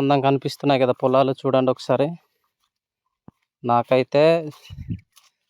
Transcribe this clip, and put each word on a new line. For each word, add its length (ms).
అందంగా 260
కనిపిస్తున్నాయి 540
కదా 200
పొలాలు. 380
చూడండి 340
ఒకసారి. 340
నాకైతే 600